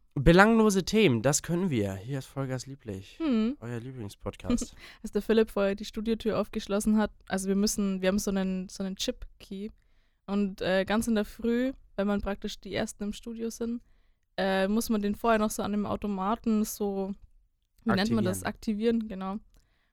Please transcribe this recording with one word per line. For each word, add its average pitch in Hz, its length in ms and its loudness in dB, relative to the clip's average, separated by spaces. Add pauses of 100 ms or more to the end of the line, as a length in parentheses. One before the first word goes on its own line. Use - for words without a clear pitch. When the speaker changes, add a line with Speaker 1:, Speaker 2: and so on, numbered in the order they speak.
(140)
Speaker 1:
Belanglose 196 720 8
Themen, 160 380 4
das 143 180 2
können 175 300 -2
wir. 101 240 0
Hier 127 240 -8
ist - 80 -12
Vollgas 131 400 -8
lieblich. 104 500 -12
Speaker 2:
Hm. 254 420 0
Speaker 1:
Euer 117 200 -8
Lieblingspodcast. 127 960 -6 (140)
Speaker 2:
<laughs> - 140 -18
Als 220 80 -12
der 208 120 -2
Philipp 220 260 4
vorher 196 240 0
die 208 120 -8
Studiotür 220 540 -2
aufgeschlossen 214 600 0
hat, 208 120 0 (160)
also 190 200 -4
wir 190 80 2
müssen, 196 460 0
wir 185 80 2
haben 202 100 2
so 202 100 -4
einen, 190 400 -2
so - 140 -10
einen 190 120 -6
Chip-Key. - 720 -8 (580)
Und, 202 340 -2
äh, 190 240 2
ganz 220 220 0
in 220 80 2
der 208 100 0
Früh, 240 480 -2 (220)
wenn 196 100 0
man 202 160 0
praktisch - 400 -6
die 190 140 -10
Ersten - 300 -4
im 208 80 -4
Studio 226 360 -8
sind, 233 320 -6 (560)
äh, 190 300 2
muss 220 220 0
man 214 120 2
den 202 140 0
vorher 226 240 2
noch 214 100 2
so 208 140 -4
an 202 80 -4
dem 208 160 -2
Automaten 208 760 0
so, 196 520 -4 (680)
wie 226 80 2
nennt 208 180 2
man 226 120 2
das? 190 200 -2
Speaker 1:
Aktivieren. 220 540 0
Speaker 2:
Aktivieren, 220 100 -2
genau. 190 260 -6
Und 214 80 -8 (520)